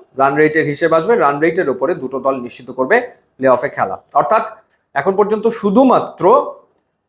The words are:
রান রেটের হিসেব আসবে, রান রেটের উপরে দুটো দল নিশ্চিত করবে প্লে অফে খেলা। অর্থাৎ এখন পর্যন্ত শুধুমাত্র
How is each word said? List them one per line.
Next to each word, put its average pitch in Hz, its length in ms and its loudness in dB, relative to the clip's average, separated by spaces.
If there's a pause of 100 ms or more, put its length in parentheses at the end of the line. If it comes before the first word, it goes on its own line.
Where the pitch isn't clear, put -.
(180)
রান 139 180 2
রেটের 156 300 2
হিসেব 151 280 -2
আসবে, 165 220 2
রান 147 240 0
রেটের 165 300 -2
উপরে 170 260 -2
দুটো 135 240 -8
দল 135 220 -2
নিশ্চিত 120 300 -12
করবে 139 300 0 (360)
প্লে 131 120 0
অফে 127 200 2
খেলা। 98 260 -4 (180)
অর্থাৎ 151 300 2 (500)
এখন 185 220 -2
পর্যন্ত 208 320 0
শুধুমাত্র 220 1040 2 (560)